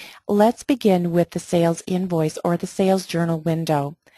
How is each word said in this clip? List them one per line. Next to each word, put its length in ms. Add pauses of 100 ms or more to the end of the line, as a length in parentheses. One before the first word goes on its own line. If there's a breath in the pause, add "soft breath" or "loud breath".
(260 loud breath)
Let's 380
begin 480
with 200
the 80
sales 460
invoice 600
or 100
the 100
sales 400
journal 340
window. 580 (200 loud breath)